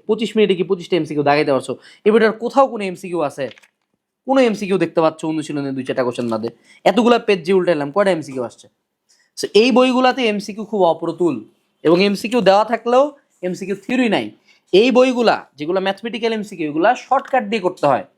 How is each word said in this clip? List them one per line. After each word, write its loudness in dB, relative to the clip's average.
পঁচিশ -2
মিনিটে 2
কি -4
পঁচিশটা -4
এমসিকিউ -2
দাগাইতে 2
পারছো? -4
এ 2
বেটার 4
কোথাও 0
কোনো -6
এমসিকিউ -8
আছে? -6
কোনো 2
এমসিকিউ 0
দেখতে -2
পাচ্ছ 0
অনুশীলনে -6
দুই -8
চারটা -2
কোশ্চেন -4
বাদে? -4
এতগুলা 4
পেজ -2
যে 0
উল্টাইলাম, 0
কয়টা 2
এমসিকিউ -4
আসছে? -12
So -6
এই 6
বইগুলাতে 2
এমসিকিউ -6
খুব -2
অপ্রতুল, 0
এবং 4
এমসিকিউ -2
দেওয়া 4
থাকলেও 0
এমসিকিউ -6
থিওরি -2
নাই। -2
এই 4
বইগুলা 2
যেগুলা -4
ম্যাথমেটিক্যাল -4
এমসিকিউ, -8
এগুলা 2
শর্টকাট -2
দিয়ে -4
করতে -2
হয়। 2